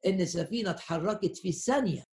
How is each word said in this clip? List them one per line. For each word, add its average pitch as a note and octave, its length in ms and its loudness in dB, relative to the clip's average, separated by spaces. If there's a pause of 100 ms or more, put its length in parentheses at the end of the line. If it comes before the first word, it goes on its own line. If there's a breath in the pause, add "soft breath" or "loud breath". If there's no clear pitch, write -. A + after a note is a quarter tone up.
إن F#3+ 160 4
السفينة F3+ 480 -2
اتحركت F3 680 -2
في F#3 140 -4
ثانية. A#3+ 560 0 (100)